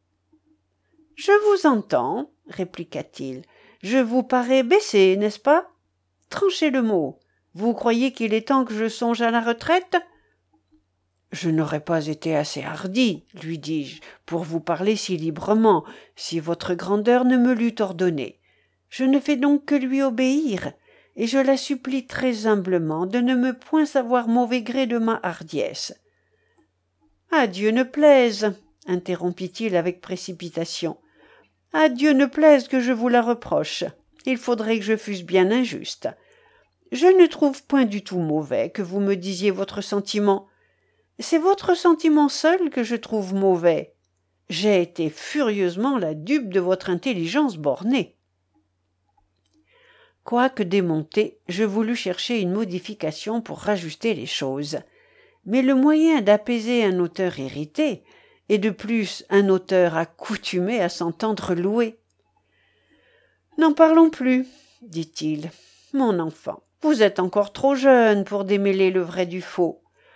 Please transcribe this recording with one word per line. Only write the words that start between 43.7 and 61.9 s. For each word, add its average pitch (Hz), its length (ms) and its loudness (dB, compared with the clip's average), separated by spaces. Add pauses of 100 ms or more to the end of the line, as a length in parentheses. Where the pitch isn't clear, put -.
J'ai 190 320 2
été 170 280 -4
furieusement 208 880 -2
la 165 160 -4
dupe 208 360 -4
de 185 100 0
votre 185 300 -2
intelligence 190 640 -2
bornée. » 165 600 -2 (2000)
Quoique 247 380 0
démonté, 175 840 -2
je 185 160 -2
voulus 220 320 -2
chercher 233 460 -4
une 180 100 -2
modification 208 880 -6
pour 226 200 -12
rajuster 196 540 -4
les 123 120 -8
choses. 143 540 -6 (640)
Mais 240 160 0
le 262 120 2
moyen 302 480 4
d'apaiser 220 640 2
un 185 160 2
auteur 175 400 -4
irrité, 151 640 -4 (460)
et 208 80 4
de 208 120 0
plus 208 600 -4
un 202 180 4
auteur 185 480 2
accoutumé 190 840 -4
à 175 80 0
s'entendre 180 640 -4
louer. « 220 420 -2 (1600)